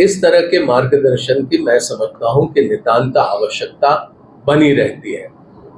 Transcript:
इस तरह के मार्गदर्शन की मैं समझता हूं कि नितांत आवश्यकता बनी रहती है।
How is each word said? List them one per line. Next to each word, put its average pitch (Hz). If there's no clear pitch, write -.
इस 190
तरह 175
के 175
मार्गदर्शन 127
की 156
मैं 120
समझता 113
हूं 143
कि -
नितांत 120
आवश्यकता 120
बनी 143
रहती 104
है। -